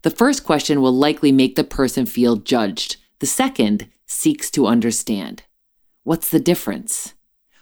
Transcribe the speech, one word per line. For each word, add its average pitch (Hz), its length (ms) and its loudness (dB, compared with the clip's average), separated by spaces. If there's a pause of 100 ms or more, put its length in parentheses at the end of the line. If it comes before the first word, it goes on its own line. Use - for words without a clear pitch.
The - 80 0
first 262 360 0
question 147 360 2
will 127 140 4
likely 147 380 2
make 131 240 4
the 143 80 2
person 127 420 -2
feel 117 300 2
judged. 104 600 -4 (220)
The 143 80 -6
second 120 640 0 (180)
seeks - 460 -2
to 139 140 2
understand. 113 760 -2 (600)
What's 165 280 -4
the 160 100 2
difference? - 720 -4 (500)